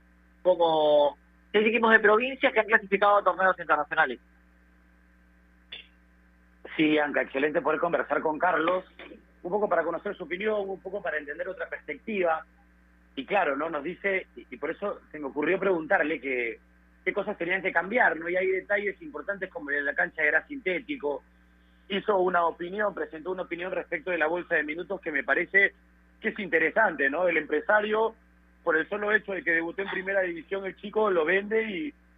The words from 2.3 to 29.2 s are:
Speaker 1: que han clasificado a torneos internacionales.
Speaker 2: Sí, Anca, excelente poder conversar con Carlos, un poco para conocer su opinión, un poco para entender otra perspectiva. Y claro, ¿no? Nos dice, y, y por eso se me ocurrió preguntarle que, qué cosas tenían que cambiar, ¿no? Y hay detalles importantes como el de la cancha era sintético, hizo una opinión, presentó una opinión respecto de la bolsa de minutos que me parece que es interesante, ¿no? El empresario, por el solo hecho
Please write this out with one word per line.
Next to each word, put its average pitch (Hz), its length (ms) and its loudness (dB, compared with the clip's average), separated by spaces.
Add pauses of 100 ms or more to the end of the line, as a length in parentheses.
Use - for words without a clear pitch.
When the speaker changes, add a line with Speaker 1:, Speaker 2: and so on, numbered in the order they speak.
Speaker 1:
que 262 80 2
han 214 80 2
clasificado 208 500 4
a 202 60 4
torneos 185 360 2
internacionales. 151 600 0 (2500)
Speaker 2:
Sí, 151 220 4
Anca, 135 240 0
excelente 147 380 0
poder 156 180 0
conversar 151 420 0
con 156 160 -2
Carlos, 175 480 0 (560)
un 175 100 -8
poco 202 160 0
para 170 160 2
conocer 170 320 -6
su 180 100 -12
opinión, 196 440 -2
un 190 100 -8
poco 190 220 -8
para 160 160 -4
entender 151 300 -8
otra 170 200 -8
perspectiva. 160 760 -4 (720)
Y 262 100 -6
claro, 175 300 2
¿no? 151 140 -2
Nos 151 140 -6
dice, 185 520 -4
y, 175 160 -18
y 127 60 -12
por 143 120 -6
eso 190 300 -6 (120)
se 156 60 -14
me 151 80 -10
ocurrió 147 340 -2
preguntarle 165 640 0
que, 123 380 -4 (440)
qué 185 80 -2
cosas 196 260 -4
tenían 180 260 -4
que 185 100 -2
cambiar, 185 440 2
¿no? 165 120 -6
Y 175 60 -2
hay 190 120 0
detalles 202 540 -2
importantes 170 480 -8
como 151 220 -10
el 143 60 0
de 147 40 0
la 143 140 -4
cancha 175 260 -4
era 156 240 0
sintético, 143 760 -6 (680)
hizo 196 300 0
una 180 260 2
opinión, 185 480 -4
presentó 160 380 -8
una 185 100 -6
opinión 175 320 -8
respecto 175 380 -6
de 175 60 0
la 156 100 2
bolsa 170 280 -2
de 151 80 2
minutos 175 380 -8
que 165 100 -6
me 135 140 -2
parece 175 480 2 (480)
que 220 80 -4
es - 100 -6
interesante, 165 680 2
¿no? 165 180 0
El 170 80 2
empresario, 208 800 0 (480)
por 160 140 2
el 160 100 0
solo 208 240 -4
hecho 214 220 0